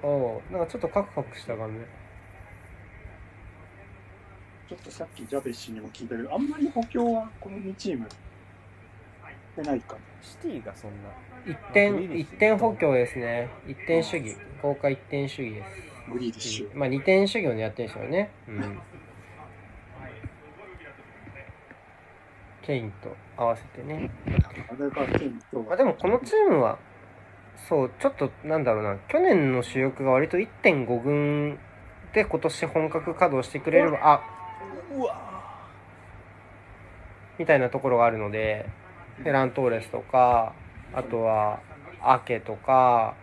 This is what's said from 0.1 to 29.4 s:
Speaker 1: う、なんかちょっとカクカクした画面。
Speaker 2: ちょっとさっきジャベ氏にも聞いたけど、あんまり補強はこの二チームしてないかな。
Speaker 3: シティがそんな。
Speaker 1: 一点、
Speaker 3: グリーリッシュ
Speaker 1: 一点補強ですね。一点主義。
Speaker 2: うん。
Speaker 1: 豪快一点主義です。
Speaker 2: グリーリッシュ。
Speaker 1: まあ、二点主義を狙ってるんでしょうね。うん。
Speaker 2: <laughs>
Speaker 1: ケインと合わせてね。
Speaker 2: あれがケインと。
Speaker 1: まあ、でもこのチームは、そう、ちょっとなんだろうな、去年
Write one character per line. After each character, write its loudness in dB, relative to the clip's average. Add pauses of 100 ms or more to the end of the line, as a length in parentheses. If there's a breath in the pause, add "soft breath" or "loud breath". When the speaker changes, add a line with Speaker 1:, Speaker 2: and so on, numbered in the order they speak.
Speaker 1:
う、 -10
な -4
ん 0
か -14
ち -12
ょ -6
っ -6
と -2
カ 0
ク -10
カ -6
ク -14
し -18
た -6
画 -8
面。 -10 (2750)
Speaker 2:
ち -14
ょ -16
っ -20
と -20
さ -12
っ -20
き -16
ジ -8
ャ -2
ベ -8
氏 -14
に -10
も -14
聞 -16
い -12
た -8
け -6
ど、 -8
あ -2
ん 0
ま -6
り 0
補 -4
強 0
は -2 (100)
こ -14
の -12
二 -8
チ -6
ー -4
ム -8
し -20 (1400)
て -8
な 0
い -4
か -14
な。 -14 (220)
Speaker 3:
シ -20
テ -10
ィ -10
が -12
そ -16
ん -12 (120)
な。 -14 (380)
Speaker 1:
一 -8 (160)
点、 6
Speaker 3:
グ -2
リ -6
ー -8
リ -4
ッ -2
シ -4
ュ -18
Speaker 1:
一 -18
点 6
補 2
強 2
で 4
す -8
ね。 -4 (180)
一 -8 (100)
点 2
主 -6
義。 -8
Speaker 2:
う -12
ん。 -14 (240)
Speaker 1:
豪 0
快 0
一 -6 (120)
点 -4
主 -8
義 -8
で -12
す。 -14 (400)
Speaker 2:
グ -6
リ -4
ー -10
リ -14
ッ -18
シ -8
ュ。 -12
Speaker 1:
ま 0
あ、 0
二 0
点 6
主 -2
義 0
を 0
狙 -2
っ -10
て -6
る -6
ん -14
で -12
し -8
ょ -8
う -8
ね。 0 (180)
う -16
ん。 -8
Speaker 2:
<laughs> -8 (3750)
Speaker 1:
ケ -2
イ -2
ン -8
と -14 (220)
合 0
わ 2
せ -16
て -16
ね。 -8 (160)
Speaker 2:
あ -4 (480)
れ -2
が -2 (120)
ケ 0
イ -2
ン -10 (120)
と。 -4
Speaker 1:
ま -2
あ、 -2
で 8
も 4
こ -4
の 4
チ -4
ー 8
ム 6
は、 2 (760)
そ 0
う、 -6
ち 2
ょ 6
っ -4
と -2 (140)
な 0
ん 0
だ 4
ろ 2
う -2
な、 -2 (100)
去 2
年 6